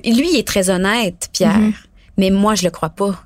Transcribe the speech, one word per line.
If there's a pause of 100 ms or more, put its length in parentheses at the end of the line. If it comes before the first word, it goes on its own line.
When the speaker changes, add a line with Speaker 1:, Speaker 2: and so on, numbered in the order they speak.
Speaker 1:
Lui,
il
est
très
honnête,
Pierre.
Speaker 2:
Mhm. (440)
Speaker 1:
Mais
moi,
je
le
crois
pas.